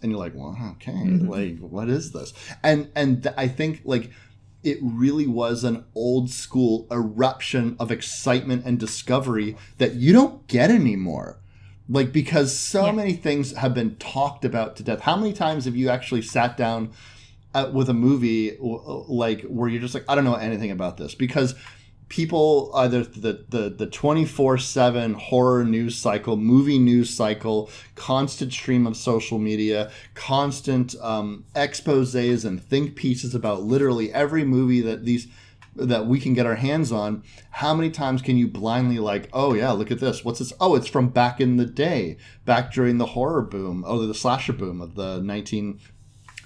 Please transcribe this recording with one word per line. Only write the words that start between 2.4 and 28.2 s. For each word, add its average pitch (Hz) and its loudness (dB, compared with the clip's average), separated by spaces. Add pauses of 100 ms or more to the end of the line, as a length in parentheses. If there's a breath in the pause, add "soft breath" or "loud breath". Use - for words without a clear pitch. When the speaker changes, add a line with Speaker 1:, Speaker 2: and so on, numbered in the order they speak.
Speaker 1:
And, 151 2
and 139 2
th-, - -2
I 135 0
think, 156 -4
like, 123 -2 (500 loud breath)
it - -2
really 135 2
was 117 -2
an 117 -2 (100)
old 123 0
school 117 0
eruption 120 0
of 117 -2
excitement 127 -2
and 123 0
discovery 113 -2 (200 loud breath)
that 127 2
you 127 4
don't - 6
get 123 4
anymore. 95 2 (500 soft breath)
Like, 135 0
because 151 2
so 196 0
Speaker 2:
Yeah. 208 2
Speaker 1:
many 208 0
things 143 -2
have 127 0
been 113 -2
talked 139 -4
about 113 -4
to 104 -14
death. 110 -4
How 165 0
many 208 -2
times 156 -2
have 120 -4
you 127 0
actually 123 -2
sat 120 -2
down, 113 -2 (600 loud breath)
uh, 135 0
with 131 2
a 123 2
movie, 117 4
w-, 127 -8
like, 117 0
where 120 -2
you're 117 -4
just 123 -6
like, 135 -8
"I 139 2
don't 143 4
know 120 2
anything 107 -4
about 90 -6
this"? 73 -10
Because 131 0 (520 loud breath)
people, 156 2
either 123 2
the, 107 -6
the, 107 -2
the 104 -6
twenty-four 143 2
seven 120 2
horror 123 2
news 117 0
cycle, 107 -2
movie 131 6
news 120 6
cycle, 107 -2 (260 loud breath)
constant 135 -2